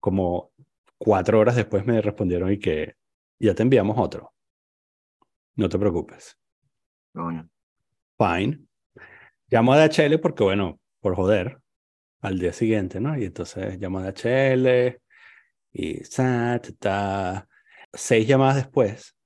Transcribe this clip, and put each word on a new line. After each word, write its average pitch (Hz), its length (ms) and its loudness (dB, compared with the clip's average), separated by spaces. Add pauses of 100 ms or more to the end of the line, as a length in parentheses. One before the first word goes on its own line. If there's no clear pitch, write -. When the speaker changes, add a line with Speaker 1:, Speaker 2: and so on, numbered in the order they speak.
Speaker 1:
Como 90 520 -2 (460)
cuatro 104 420 2
horas 120 160 4
después 104 300 -2
me 113 140 2
respondieron 92 520 -2
y 98 60 -2
que, 78 360 -4 (440)
"Ya 107 160 2
te - 80 -2
enviamos 117 360 2
otro. - 340 -4 (1200)
No 101 120 0
te 92 100 -2
preocupes". - 580 -4 (800)
Speaker 2:
Coño. 85 340 -10 (720)
Speaker 1:
Fine. 101 480 -2 (840)
Llamo 120 240 4
a 147 40 6
D 156 60 8
H 156 220 4
L 156 120 2
porque, - 260 -2
bueno, 95 360 0 (200)
por 95 160 -2
joder, 98 440 0 (600)
al 95 180 -4
día 87 140 -2
siguiente, 104 480 -2
¿no? 147 180 -4
Y 113 80 -4
entonces 92 540 -10
llamo 95 200 -6
a - 40 -8
D 95 60 -6
H 131 440 0
L 127 460 2 (720)
y - 320 -8
sa, 120 580 -2
ta, - 160 -18
ta. 98 680 -4 (440)
Seis 110 360 2
llamadas 135 280 4
después 120 680 -2